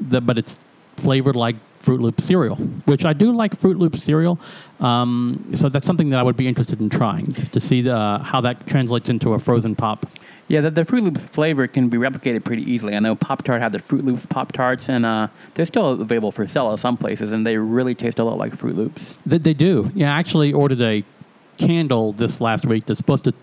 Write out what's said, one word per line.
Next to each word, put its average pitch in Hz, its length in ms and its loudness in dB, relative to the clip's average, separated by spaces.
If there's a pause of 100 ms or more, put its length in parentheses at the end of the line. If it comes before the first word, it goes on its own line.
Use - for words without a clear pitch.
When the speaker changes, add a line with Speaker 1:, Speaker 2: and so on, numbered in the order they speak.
Speaker 1:
the, 127 200 0
but 120 160 0
it's - 220 -6 (380)
flavored 135 400 2
like 117 200 0 (220)
Fruit 127 220 2
Loops 113 240 0
cereal, 147 320 2 (300)
which 143 180 4
I 160 80 4
do 202 200 4
like 226 240 0
Fruit 185 220 2
Loops 170 240 0
cereal. 165 380 2 (400)
Um, 120 640 0 (100)
so - 140 2
that's 135 180 -2
something 160 240 2
that 135 80 2
I 123 60 2
would 123 120 2
be 127 120 0
interested 117 320 -2
in 107 100 0
trying, 110 440 -2
just - 180 -6
to 123 80 0
see 123 220 2
the, 110 420 0
how 131 160 -2
that 123 260 -4
translates 120 420 0
into 117 260 0
a 104 40 0
frozen 113 380 0
pop. 110 280 -4 (440)
Speaker 2:
Yeah, 151 140 2
the, 160 80 0
the 160 140 0
Fruit 240 200 0
Loops 165 160 -2 (120)
flavor 147 360 0
can 127 200 2
be 117 80 0
replicated 123 480 -2
pretty 113 260 -4
easily. 107 260 -2
I - 40 0
know 110 140 2
Pop-Tart 131 480 -2
had 113 100 0
the 101 60 -2
Fruit - 260 -4
Loops 123 220 -2
Pop-Tarts, 127 640 -4
and, 123 180 0
uh, 110 220 0 (260)
they're 170 120 0
still 165 340 0
available 110 320 -2
for 107 160 -4
sale 120 240 -2
at 107 80 -4
some 123 160 0
places, 107 360 -4
and 110 140 0
they 113 100 0
really 120 380 0
taste 117 240 -4
a 113 60 0
lot 113 140 -2
like - 180 -6
Fruit 113 200 -6
Loops. 113 260 -4 (220)
Speaker 1:
They, 147 140 2
they 160 160 2
do. 151 400 2
Yeah, 147 200 2
I 147 40 0
actually 151 340 2
ordered 139 300 2
a 107 220 0 (540)
candle 127 540 2
this 107 280 -2
last 113 260 0
week 113 180 0
that's 110 140 -2
supposed - 260 0
to 123 80 2 (100)